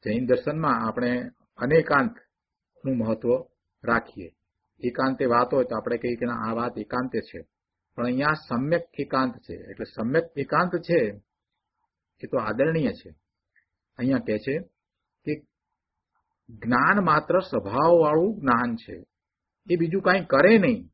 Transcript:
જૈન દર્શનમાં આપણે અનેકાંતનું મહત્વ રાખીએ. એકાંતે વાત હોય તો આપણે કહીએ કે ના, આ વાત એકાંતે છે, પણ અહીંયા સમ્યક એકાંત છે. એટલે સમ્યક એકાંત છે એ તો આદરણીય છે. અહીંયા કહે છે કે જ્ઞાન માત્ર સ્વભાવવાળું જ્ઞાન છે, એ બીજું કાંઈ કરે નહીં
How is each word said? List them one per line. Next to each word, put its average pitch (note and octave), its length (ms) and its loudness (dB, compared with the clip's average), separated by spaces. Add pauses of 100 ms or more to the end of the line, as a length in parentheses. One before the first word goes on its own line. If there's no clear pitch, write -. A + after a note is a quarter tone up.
જૈન A#2 220 -2
દર્શનમાં C3+ 520 0
આપણે A#2 340 -2 (460)
અનેકાંતનું - 1400 -2
મહત્વ A2+ 320 -2 (540)
રાખીએ. A2 440 -2 (520)
એકાંતે C3 460 -2
વાત A#2+ 240 2
હોય C3 180 2
તો A#2+ 60 -6
આપણે A#2 240 -4
કહીએ A#2+ 220 -4
કે B2+ 60 -4
ના, A#2 160 -4
આ A2+ 120 -4
વાત A#2+ 220 -4
એકાંતે B2 440 -4
છે, - 200 -14 (580)
પણ A#2+ 80 -2
અહીંયા C#3+ 360 0
સમ્યક D3+ 420 -2 (140)
એકાંત C3 420 -2
છે. - 160 -14 (100)
એટલે G2+ 200 -12
સમ્યક C#3 400 -2 (100)
એકાંત D3+ 360 0 (100)
છે D#3+ 180 2 (1200)
એ - 40 -12
તો D3 120 -4
આદરણીય B2 560 0
છે. - 160 -20 (880)
અહીંયા B2 280 0
કહે G#2+ 120 0
છે C3+ 160 -4 (720)
કે D#3 60 -2 (1160)
જ્ઞાન B2 560 2
માત્ર D#3 380 0
સ્વભાવવાળું D#3 920 4
જ્ઞાન B2 420 0
છે, G2 200 -12 (720)
એ F3 80 4
બીજું E3+ 260 0
કાંઈ F#3 300 0
કરે D#3+ 260 6
નહીં C3+ 240 2 (120)